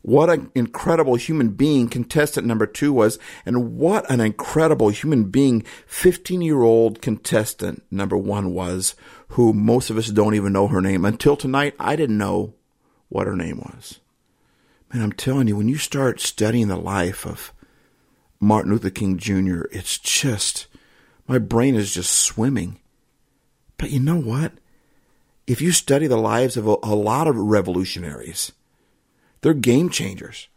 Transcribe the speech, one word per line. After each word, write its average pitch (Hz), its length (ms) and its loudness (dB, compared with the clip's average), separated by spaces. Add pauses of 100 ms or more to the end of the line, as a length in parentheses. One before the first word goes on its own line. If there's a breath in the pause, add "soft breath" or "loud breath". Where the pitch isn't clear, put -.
What 165 280 4
an - 240 -2
incredible 131 600 0
human 127 340 0
being 127 380 2
contestant 143 580 -2
number 110 180 2
two 143 280 -2
was, 117 260 2 (260 loud breath)
and 117 320 -2
what 180 320 0
an 123 120 2
incredible 113 720 2
human 127 340 0
being 120 400 2 (200 loud breath)
fifteen-year-old 139 1160 2
contestant - 880 -4
number 98 260 -4
one 98 380 -4
was, 92 400 -4 (360 loud breath)
who 117 220 4
most 113 380 2
of 110 80 -2
us 110 80 -4
don't 104 300 2
even 101 160 0
know 98 160 2
her 92 120 0
name. 95 240 0
Until 127 320 2
tonight, 139 440 -2
I 139 160 0
didn't 120 220 0
know 98 360 -4 (540)
what 95 180 -4
her 98 80 -4
name 87 240 -6
was. - 400 -18 (960)
Man, 117 80 -2
I'm 104 100 -2
telling 131 360 0
you, 104 80 0
when 107 120 0
you 139 80 -2
start 135 440 -2
studying 110 480 0
the 92 80 -2
life 90 500 -4
of - 260 -14 (840 soft breath)
Martin 104 320 2
Luther 101 200 0
King 95 260 -4
Junior, 92 560 -2
it's - 260 -8
just, - 680 -4 (580 soft breath)
my 127 120 2
brain 117 360 2
is 101 180 0
just 87 200 -4
swimming. 107 680 -2 (1000)
But - 140 -8
you 139 80 -2
know 160 220 0
what? 127 320 -4 (960)
If 123 120 -2
you 170 120 2
study 147 340 2
the 127 100 2
lives 113 400 0
of 110 120 0
a, 104 160 4
a 107 100 -2
lot 110 320 0
of 135 100 2
revolutionaries, 92 1160 -2 (880)
they're 160 140 4
game 135 360 4
changers. - 680 -10